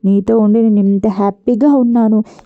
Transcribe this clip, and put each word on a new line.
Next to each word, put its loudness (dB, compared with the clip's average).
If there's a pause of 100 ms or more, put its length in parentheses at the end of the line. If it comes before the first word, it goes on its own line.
నీతో 0
ఉండి 0
నేను 0
ఇంత -2
హ్యాపీగా -2
ఉన్నాను, 0 (260)